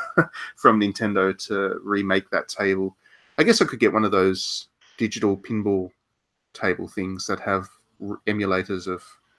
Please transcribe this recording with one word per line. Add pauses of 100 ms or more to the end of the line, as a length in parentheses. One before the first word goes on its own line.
(160)
<laughs>
from
Nintendo (100)
to
remake
that
table. (420)
I
guess
I
could
get
one
of
those (300)
digital
pinball (600)
table
things
that
have (400)
r-,
emulators
of (360)